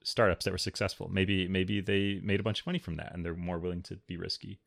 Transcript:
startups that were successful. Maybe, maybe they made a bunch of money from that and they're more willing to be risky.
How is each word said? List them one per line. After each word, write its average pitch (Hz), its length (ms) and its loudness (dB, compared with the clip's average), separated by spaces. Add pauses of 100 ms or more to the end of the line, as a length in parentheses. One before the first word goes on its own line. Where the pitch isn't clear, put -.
startups 101 420 4
that 98 60 2
were 92 60 -4
successful. - 540 -4
Maybe, 95 360 4
maybe 95 340 2
they 101 420 2
made 101 160 2
a 101 40 -2
bunch 107 180 0
of - 40 -20
money 175 140 -2
from 85 180 -6
that - 160 -8
and 87 120 -6
they're 85 100 -4
more 87 240 -4
willing 87 240 -2
to - 120 -12 (120)
be 87 100 -6
risky. - 500 -6